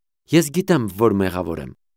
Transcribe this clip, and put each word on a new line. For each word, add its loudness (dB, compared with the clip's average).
Ես 2
գիտեմ, 0
որ 2
մեղավոր -2
եմ»։ -14